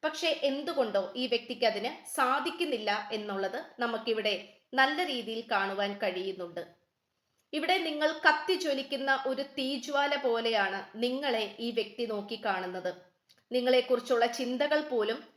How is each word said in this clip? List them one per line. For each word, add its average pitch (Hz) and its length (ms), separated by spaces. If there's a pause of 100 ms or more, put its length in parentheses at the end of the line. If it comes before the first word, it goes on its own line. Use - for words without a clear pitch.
പക്ഷേ 311 260 (200)
എന്തുകൊണ്ടോ 254 520 (200)
ഈ - 100
വ്യക്തിക്ക് 233 380
അതിന് 214 200 (240)
സാധിക്കുന്നില്ല 269 760 (280)
എന്നുള്ളത് 196 400 (240)
നമുക്കിവിടെ 220 520 (460)
നല്ല 285 180 (140)
രീതിയിൽ 226 300 (100)
കാണുവാൻ 196 380 (140)
കഴിയുന്നുണ്ട്. 185 580 (960)
ഇവിടെ 330 180 (120)
നിങ്ങൾ 302 220 (160)
കത്തി 311 360
ജ്വലിക്കുന്ന 277 480 (200)
ഒരു 262 120 (160)
തീജ്വാല 277 540 (140)
പോലെയാണ് 220 540 (240)
നിങ്ങളെ 254 400 (220)
ഈ 240 120
വ്യക്തി 220 360
നോക്കി 208 320
കാണുന്നത്. 185 460 (640)
നിങ്ങളെക്കുറിച്ചുള്ള 247 680 (140)
ചിന്തകൾ 285 400 (120)
പോലും 226 260 (180)